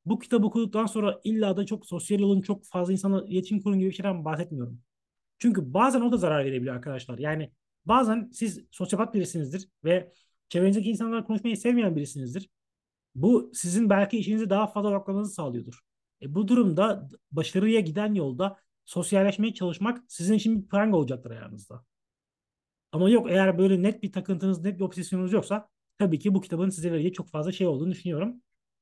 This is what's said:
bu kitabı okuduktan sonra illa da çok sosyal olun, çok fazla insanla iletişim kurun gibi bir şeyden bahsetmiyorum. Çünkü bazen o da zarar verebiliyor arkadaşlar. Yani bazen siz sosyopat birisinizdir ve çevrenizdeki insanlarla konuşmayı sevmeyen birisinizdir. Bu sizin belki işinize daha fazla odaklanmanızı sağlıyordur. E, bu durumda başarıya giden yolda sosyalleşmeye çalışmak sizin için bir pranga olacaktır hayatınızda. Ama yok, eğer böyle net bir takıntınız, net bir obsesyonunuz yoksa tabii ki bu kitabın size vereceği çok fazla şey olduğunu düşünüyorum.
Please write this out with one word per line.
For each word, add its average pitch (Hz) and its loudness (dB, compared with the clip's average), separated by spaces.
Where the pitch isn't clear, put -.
bu 233 0
kitabı 220 2
okuduktan 226 0
sonra 208 -2
illa 214 0
da 202 -2
çok 214 -8
sosyal 180 -2
olun, 196 4
çok 196 -4
fazla 180 -2
insanla 190 0
iletişim 185 -2
kurun 196 2
gibi 190 2
bir 185 -6
şeyden 185 -4
bahsetmiyorum. 151 -6
Çünkü 185 2
bazen 240 4
o 240 2
da 247 2
zarar 156 2
verebiliyor 131 -4
arkadaşlar. 127 -10
Yani 151 -4
bazen 226 2
siz 214 -6
sosyopat 208 -2
birisinizdir 170 -4
ve 180 0
çevrenizdeki 190 2
insanlarla 226 -2
konuşmayı 220 -2
sevmeyen 233 2
birisinizdir. 143 -8
Bu 202 4
sizin 196 0
belki 202 4
işinize 214 -2
daha 202 2
fazla 208 -2
odaklanmanızı 196 -4
sağlıyordur. 120 -8
E, 143 -8
bu 202 0
durumda 208 2
başarıya 190 2
giden 202 -2
yolda 180 -2
sosyalleşmeye 196 0
çalışmak 196 -4
sizin 180 -2
için 220 2
bir - -20
pranga 202 2
olacaktır 123 -2
hayatınızda. 113 -16
Ama 180 4
yok, 233 6
eğer 190 4
böyle 190 4
net 214 0
bir 196 -4
takıntınız, 185 -2
net 180 -4
bir 196 -4
obsesyonunuz 185 -4
yoksa 208 -2
tabii 170 2
ki 202 2
bu 190 2
kitabın 175 -2
size 175 -4
vereceği 165 0
çok 175 -10
fazla 156 -4
şey 185 0
olduğunu 160 -2
düşünüyorum. 180 -6